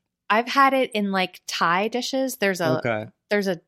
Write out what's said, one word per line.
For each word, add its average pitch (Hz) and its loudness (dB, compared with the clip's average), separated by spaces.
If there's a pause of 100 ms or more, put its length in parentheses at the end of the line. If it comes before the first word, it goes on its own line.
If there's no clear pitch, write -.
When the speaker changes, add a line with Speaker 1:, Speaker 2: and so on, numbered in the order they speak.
(300)
Speaker 1:
I've 233 2
had 269 4
it 262 0
in, 202 -2
like, 185 -4
Thai 185 0
dishes. 247 -4
There's 190 0
a 160 2
Speaker 2:
Okay. 110 -2 (220)
Speaker 1:
there's 208 0
a 170 -4